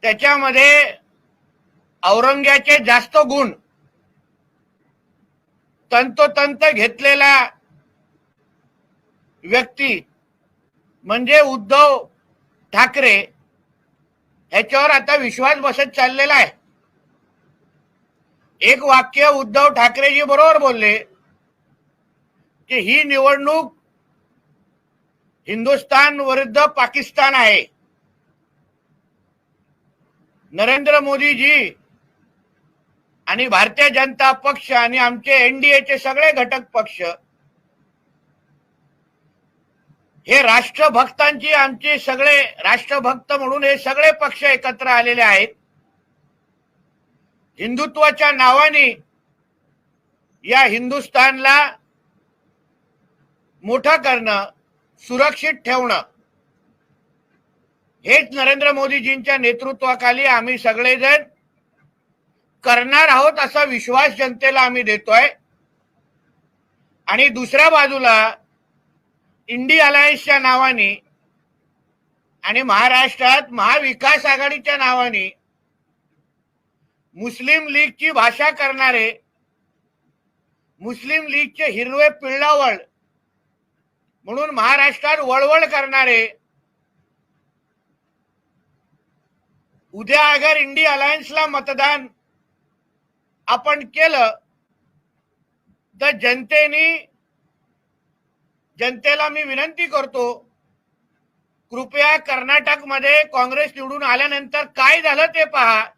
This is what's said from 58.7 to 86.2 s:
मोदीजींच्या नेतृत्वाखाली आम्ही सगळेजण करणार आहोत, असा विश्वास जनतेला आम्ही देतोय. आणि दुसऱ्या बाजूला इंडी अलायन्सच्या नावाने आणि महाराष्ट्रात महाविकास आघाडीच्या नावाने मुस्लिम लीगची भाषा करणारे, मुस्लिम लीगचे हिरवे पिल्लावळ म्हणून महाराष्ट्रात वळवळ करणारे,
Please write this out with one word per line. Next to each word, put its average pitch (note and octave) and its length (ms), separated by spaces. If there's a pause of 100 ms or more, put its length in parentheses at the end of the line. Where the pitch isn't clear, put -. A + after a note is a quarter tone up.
मोदीजींच्या C4+ 640
नेतृत्वाखाली B3+ 880
आम्ही B3 300
सगळेजण B3+ 640 (1400)
करणार B3+ 440
आहोत, D4 320
असा D4 260
विश्वास B3+ 520
जनतेला C4 440
आम्ही B3 220
देतोय. G#3+ 440 (1800)
आणि A#3 220
दुसऱ्या B3+ 400
बाजूला C4 640 (1160)
इंडी C4 300
अलायन्सच्या C#4+ 600
नावाने B3+ 540 (1500)
आणि A3 180
महाराष्ट्रात B3+ 920
महाविकास C4+ 720
आघाडीच्या C#4+ 520
नावाने B3 520 (1900)
मुस्लिम B3+ 520
लीगची D4 440
भाषा A#3+ 400
करणारे, C4 600 (1700)
मुस्लिम B3 460
लीगचे C#4+ 440
हिरवे C4 400
पिल्लावळ C#4+ 680 (1500)
म्हणून C#4 280
महाराष्ट्रात C#4 640
वळवळ C#4 460
करणारे, C4+ 640 (3750)